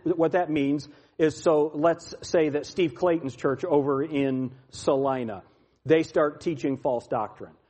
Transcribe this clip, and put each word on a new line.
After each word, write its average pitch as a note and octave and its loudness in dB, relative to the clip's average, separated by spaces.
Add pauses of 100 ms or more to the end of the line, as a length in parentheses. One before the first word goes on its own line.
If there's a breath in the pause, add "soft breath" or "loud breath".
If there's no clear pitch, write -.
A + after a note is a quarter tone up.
(160)
what E3 2
that F3 0
means C#3+ -2 (300 loud breath)
is, D#3 0
so D3+ 4
let's D#3+ 0
say D#3 2
that C#3 -4
Steve F3 -2
Clayton's E3 -2
church C3+ -2
over D3 2
in C3+ -2 (180 loud breath)
Salina, C3 -2 (420 soft breath)
they D#3 4
start D3+ 0
teaching D3 -2
false B2 -4
doctrine. G#2 -6 (180)